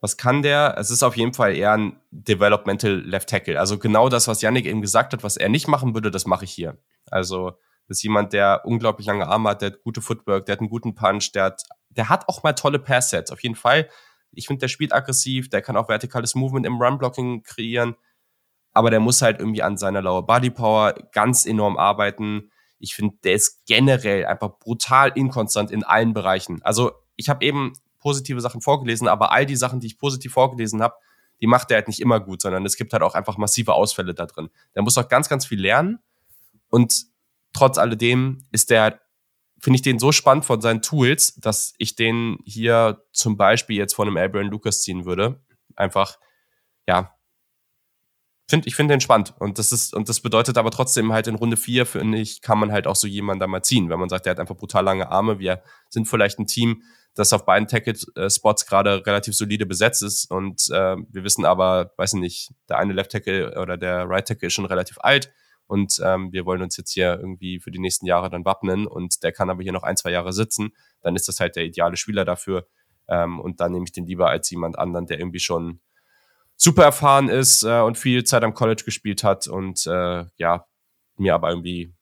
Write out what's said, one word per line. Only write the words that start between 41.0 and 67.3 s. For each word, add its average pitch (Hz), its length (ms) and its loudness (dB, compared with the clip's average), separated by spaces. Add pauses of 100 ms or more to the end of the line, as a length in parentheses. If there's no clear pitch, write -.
dass - 420 -4
ich - 160 -4
den 117 500 -2
hier 113 680 2
zum 107 240 0
Beispiel 107 400 4
jetzt 101 180 -2
von 104 140 0
einem 101 80 -2
Abraham 98 340 -2
Lucas 104 320 -4
ziehen 90 220 -6
würde. 98 360 -2 (360)
Einfach, 98 420 0 (720)
ja, 92 260 0 (1300)
find, 156 180 2
ich 117 80 -8
finde 147 200 4
den 135 60 2
spannend 110 380 2
und 98 220 -6
das 110 100 0
ist, - 240 -2
und 104 140 -4
das 117 120 -2
bedeutet 117 380 2
aber 113 140 2
trotzdem 113 400 0
halt 110 160 0
in 110 80 -4
Runde 113 200 -2
vier, 123 300 0
finde 110 320 -2
ich, 110 240 -8
kann 107 160 2
man 104 140 0
halt 101 160 -2
auch 98 80 0
so - 100 0
jemanden 101 320 -6
da 95 80 -2
mal 92 160 -6
ziehen, 98 280 2
wenn 85 100 -2
man 90 80 -4
sagt, 92 180 -4
der 92 60 0
hat - 80 -4
einfach - 160 -8
brutal - 260 0
lange 95 260 0
Arme. 104 300 0
Wir 92 240 -4 (260)
sind 110 200 -4
vielleicht 104 320 0
ein 104 80 -6
Team, 117 340 -2 (320)
das - 200 2
auf 101 100 0
beiden 101 240 2
Tackle-Spots 107 960 -2
gerade 98 400 2
relativ 101 320 -2
solide 104 300 -2
besetzt 95 360 0
ist - 280 -4
und, 95 400 -4
äh, 92 260 2
wir 92 280 -12
wissen 101 200 -2
aber, 92 540 4
weiß 95 160 -2
ich 95 60 -2
nicht, - 340 -8 (160)
der - 80 0
eine 95 160 0
Left 98 180 -4
Tackle 92 480 -4
oder 90 160 -6
der 90 320 -4
Right 95 180 -2
Tackle - 200 -6
ist 87 80 -2
schon 101 100 -4
relativ 92 340 -4
alt 135 320 2 (360)
und, 101 360 -2
ähm, 92 300 -2
wir 92 140 -6
wollen 92 160 -2
uns 87 160 -8
jetzt - 120 -12
hier 90 300 0
irgendwie 90 400 -10